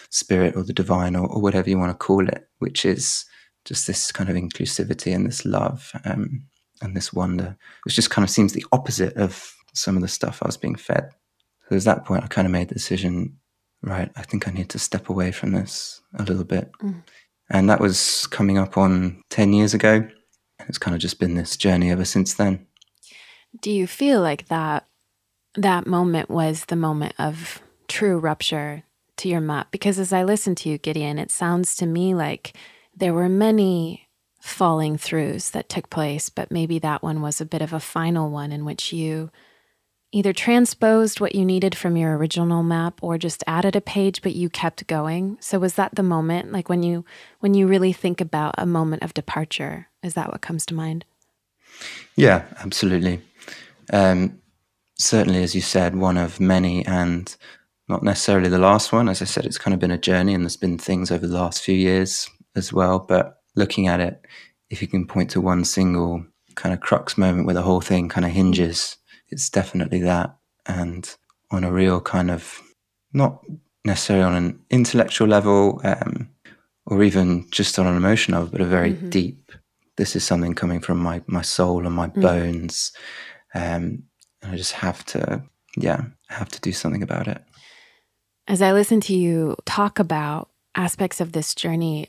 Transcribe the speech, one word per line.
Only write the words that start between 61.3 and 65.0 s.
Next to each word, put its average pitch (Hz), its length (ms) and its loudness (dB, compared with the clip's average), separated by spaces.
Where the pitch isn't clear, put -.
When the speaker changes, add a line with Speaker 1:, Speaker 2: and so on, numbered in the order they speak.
Speaker 1:
last 87 240 -2
few 95 120 2
years 92 540 2
as 95 160 -4
well. 92 260 2
But - 420 0
looking 98 320 2
at 87 120 2
it, 87 260 -6
if - 120 -10
you 98 60 -6
can 90 180 -2